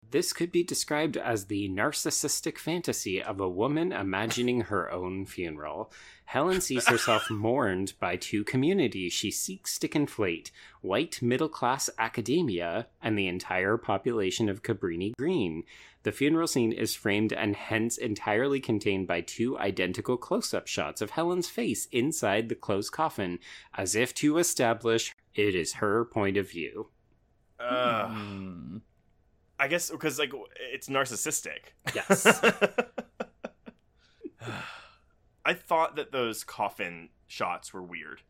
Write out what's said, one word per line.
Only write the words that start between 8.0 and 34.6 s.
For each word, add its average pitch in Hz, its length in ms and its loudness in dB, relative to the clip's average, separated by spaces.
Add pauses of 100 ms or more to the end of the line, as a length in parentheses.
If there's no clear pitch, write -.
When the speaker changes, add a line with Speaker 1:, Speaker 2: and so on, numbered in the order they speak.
Speaker 1:
two 104 280 -2
communities 127 680 2
she 104 160 -2
seeks - 480 -6
to 151 100 -2
conflate, 104 600 0 (320)
white 117 400 0
middle-class 131 680 2 (100)
academia 113 920 0 (140)
and 110 160 0
the 98 100 2
entire 92 500 0
population 104 720 0
of 98 120 -4
Cabrini 98 540 -2
Green. 110 480 0 (400)
The 110 60 2
funeral 160 380 2
scene 117 240 4
is - 240 -2
framed 104 360 2
and 104 220 2
hence 110 420 -2
entirely 117 640 0
contained 101 480 0
by 87 140 0
two 120 360 -2
identical 98 600 0
close-up - 500 -2
shots 78 340 -4
of 107 100 -4
Helen's 175 380 0
face 196 440 -2
inside 113 560 2
the 110 80 -4
closed 101 340 -2
coffin, 98 480 -2 (380)
as 95 180 -2
if 117 200 2
to 147 240 2
establish 117 760 2 (200)
it 104 200 2
is 82 200 0
her 107 300 2
point 98 320 0
of 95 140 0
view." 85 380 -8 (720)
Speaker 2:
Ugh. 120 500 0
Speaker 3:
Hmm. 95 680 -10 (840)
Speaker 2:
I 139 60 0
guess 170 220 -2
'cause, 151 280 -2
like, 143 140 0 (400)
it's - 160 -10
narcissistic. 127 840 -2 (220)
Speaker 1:
Yes. - 320 4
Speaker 2:
<laughs> - 160 8 (3000)